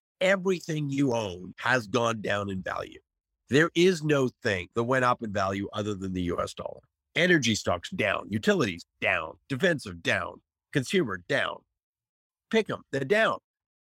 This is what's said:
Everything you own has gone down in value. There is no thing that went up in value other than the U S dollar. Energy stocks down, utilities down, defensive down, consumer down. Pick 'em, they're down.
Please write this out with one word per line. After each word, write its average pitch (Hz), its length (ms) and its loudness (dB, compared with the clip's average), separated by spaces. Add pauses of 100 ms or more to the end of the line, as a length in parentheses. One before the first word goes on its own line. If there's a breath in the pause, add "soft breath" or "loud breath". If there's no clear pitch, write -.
(220)
Everything 180 680 0
you 139 240 2
own 90 440 -4
has 120 300 0
gone 113 340 0
down 101 280 -2
in 95 120 -4
value. - 400 -8 (480)
There 156 260 4
is 170 280 4
no 139 260 4 (120)
thing 92 340 0
that 117 80 2
went 127 200 2
up 123 180 4
in 107 120 -6
value 98 400 -2
other 104 220 -4
than 95 180 -6
the 92 100 -2
U 87 160 -2
S 90 140 -4
dollar. - 260 -12 (360)
Energy 147 400 4
stocks 90 340 -2
down, 95 400 -2
utilities 110 560 0 (160)
down, 90 320 0 (160)
defensive 127 520 -2
down, 95 380 -2 (320)
consumer 127 460 0 (100)
down. 101 300 0 (920)
Pick 220 200 2
'em, - 220 -6
they're 135 120 -2
down. 190 360 2 (440)